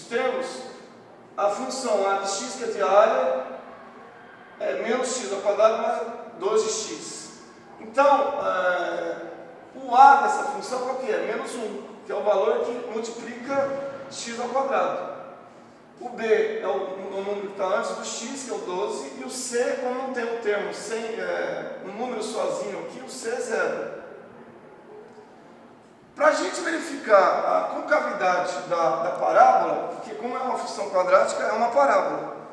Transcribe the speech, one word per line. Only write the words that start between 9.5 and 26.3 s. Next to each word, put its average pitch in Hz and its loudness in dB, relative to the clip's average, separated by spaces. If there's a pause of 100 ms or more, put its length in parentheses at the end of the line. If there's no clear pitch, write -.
o 254 -4
a 269 12
dessa - 0
função - -4
qual 254 -4
que 247 -4
é? 202 -2
Menos 254 -6
um, 208 -8 (220)
que - -10
é - -4
o 196 -4
valor 208 4
que - -4 (200)
multiplica 247 -4 (420)
x 233 -10
ao 247 -4
quadrado. 214 -2 (840)
O 233 -10
b 220 0
é - -4
o, - 0
o 190 -6
número 202 -6
que - -12
tá 196 0
antes 214 0
do - -8
x, - -8
que - -10
é - -4
o - -6
doze, 208 -6
e 262 -10
o 247 -10
c, 240 -4
como 247 -2
não 262 -6
tem 240 -4
um 233 -4
termo 208 -2
sem, 226 -6
é, - -6
um 185 -10
número 226 -6
sozinho 190 -4
aqui, - -12
o - -14
c - -8
é 247 -2
zero. - -2 (2250)
Pra 294 6